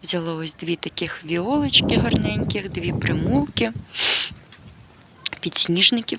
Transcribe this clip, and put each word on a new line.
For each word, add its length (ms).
Взяла 320
ось 200
дві 220
таких 480
віолочки 720
гарненьких, 720
дві 240
примулки. 800
Підсніжників 800